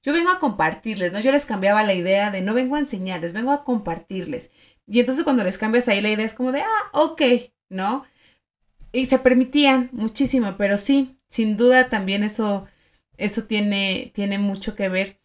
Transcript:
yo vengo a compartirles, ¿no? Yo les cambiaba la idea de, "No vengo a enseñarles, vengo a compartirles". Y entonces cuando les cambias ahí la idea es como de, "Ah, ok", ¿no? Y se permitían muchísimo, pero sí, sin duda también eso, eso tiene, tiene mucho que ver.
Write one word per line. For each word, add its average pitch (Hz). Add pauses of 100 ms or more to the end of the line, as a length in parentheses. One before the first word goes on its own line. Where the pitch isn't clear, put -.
yo 277
vengo 339
a 370
compartirles, 196
¿no? 202
Yo 254
les 285
cambiaba 208
la 202
idea 196
de, 190
"No 202
vengo 254
a 302
enseñarles, 185
vengo 233
a 285
compartirles". 180 (360)
Y 208
entonces 262
cuando 254
les 185
cambias 226
ahí 202
la 214
idea 214
es 214
como 254
de, 285
"Ah, 440
ok", 311 (480)
¿no? 196 (840)
Y 254
se 254
permitían 254
muchísimo, 220
pero 202
sí, 277
sin 214
duda 254
también 202
eso, 208 (520)
eso 208
tiene, 202
tiene 196
mucho 202
que 196
ver. 190